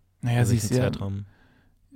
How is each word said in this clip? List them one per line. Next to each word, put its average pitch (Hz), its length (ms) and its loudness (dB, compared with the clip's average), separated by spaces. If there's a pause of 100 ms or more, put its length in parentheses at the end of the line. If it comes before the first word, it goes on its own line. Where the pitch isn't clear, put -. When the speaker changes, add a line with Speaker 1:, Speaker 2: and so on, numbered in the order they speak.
(220)
Speaker 1:
Naja, 120 200 2
Speaker 2:
In 107 40 4
Speaker 1:
sie 101 80 2
Speaker 2:
welchem 107 120 2
Speaker 1:
ist 101 60 -4
ja 123 120 2
Speaker 2:
Zeitraum? 98 420 -4 (720)